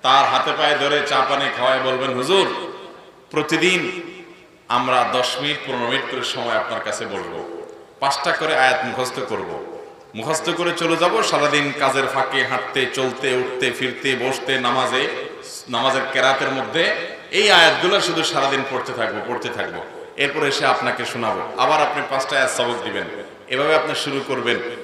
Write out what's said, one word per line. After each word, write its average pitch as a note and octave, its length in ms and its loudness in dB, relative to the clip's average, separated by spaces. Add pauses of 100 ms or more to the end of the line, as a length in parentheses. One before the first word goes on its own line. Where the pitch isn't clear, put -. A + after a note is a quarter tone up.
তার C3+ 240 6
হাতে C3 320 2
পায়ে D3 200 4
ধরে C#3+ 280 2
চা C3 220 2
পানি C#3 160 2 (120)
খাওয়ায় B2+ 240 2
বলবেন, C3 340 0
"হুজুর, C#3+ 580 0 (580)
প্রতিদিন E3 720 0 (640)
আমরা B2+ 440 2
দশ B2 280 0
মিনিট, C#3+ 160 -2 (100)
পনেরো B2 200 -2
মিনিট C3+ 140 0 (100)
করে B2 140 -4
সময় A#2+ 320 -2
আপনার A2 240 -2
কাছে G#2+ 260 -4
বসবো, F2+ 600 -8 (340)
পাঁচটা C#3+ 320 0
করে D#3 240 0
আয়াত C3 280 4
মুখস্থ B2 340 -4 (100)
করব, F#2 500 -6 (360)
মুখস্থ D3+ 360 -2
করে E3+ 260 0
চলে E3 200 2
যাব। F3+ 260 4
সারাদিন D3 560 2
কাজের C3+ 360 2
ফাঁকে C3 300 0
হাঁটতে, B2+ 500 -2
চলতে, B2+ 420 0
উঠতে, B2+ 340 0
ফিরতে, B2+ 460 -2
বসতে, C3 420 -2
নামাজে, B2+ 680 0 (400)
নামাজের B2+ 340 0 (100)
কেরাতের C3+ 360 2
মধ্যে D#3 460 0 (360)
এই G3+ 220 4
আয়াতগুলো F3 480 6
শুধু D#3+ 220 0
সারাদিন C3+ 480 0
পড়তে B2+ 220 -4
থাকবো, G#2+ 360 -2
পড়তে A#2+ 200 -4
থাকবো, F2 360 -6 (320)
এরপর C#3+ 300 0
এসে C#3 200 0
আপনাকে B2 380 0
শোনাবো, A2 360 -2 (160)
আবার D3+ 260 4
আপনি C#3+ 280 0
পাঁচটা C3+ 260 0
আয়াত C3 140 4
সবক A#2 340 -2
দিবেন।" G2 200 -4 (440)
এভাবে C#3+ 260 2
আপনি D#3 200 2
শুরু C3+ 320 -4
করবেন। A#2+ 580 -2